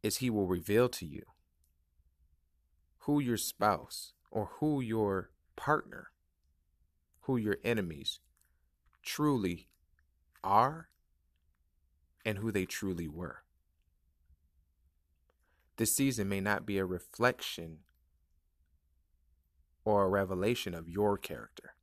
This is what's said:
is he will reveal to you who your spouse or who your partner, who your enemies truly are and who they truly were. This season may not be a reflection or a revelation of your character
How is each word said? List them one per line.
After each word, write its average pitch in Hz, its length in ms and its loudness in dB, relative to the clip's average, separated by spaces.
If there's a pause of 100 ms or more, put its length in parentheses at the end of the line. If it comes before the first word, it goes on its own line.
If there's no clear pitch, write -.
is - 140 0
he 127 140 0
will 104 160 2
reveal 104 420 4
to - 160 -6
you 71 180 -10 (1800)
who 147 200 2
your 120 160 0
spouse - 760 -2 (160)
or 107 280 -4
who 151 220 0
your 107 500 0 (240)
partner, - 540 -2 (1120)
who 131 140 0
your 107 260 0
enemies 87 580 -2 (840)
truly 117 680 0 (760)
are 127 460 4 (1400)
and 107 140 -2
who 110 120 -4
they 98 140 0
truly 87 440 -4
were. 80 340 -10 (2250)
This - 180 2
season 117 340 2
may 98 120 0
not 101 240 0
be 101 140 -2
a 95 60 2
reflection 90 960 -2 (2000)
or 101 200 4
a 95 40 4
revelation 98 680 0
of 82 140 -12
your 101 300 2
character - 640 -12